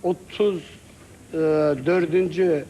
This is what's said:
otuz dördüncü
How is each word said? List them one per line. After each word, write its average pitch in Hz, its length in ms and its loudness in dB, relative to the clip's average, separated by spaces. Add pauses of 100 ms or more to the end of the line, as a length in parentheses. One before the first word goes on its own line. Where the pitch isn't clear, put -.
otuz 180 600 -2 (1200)
dördüncü 170 840 2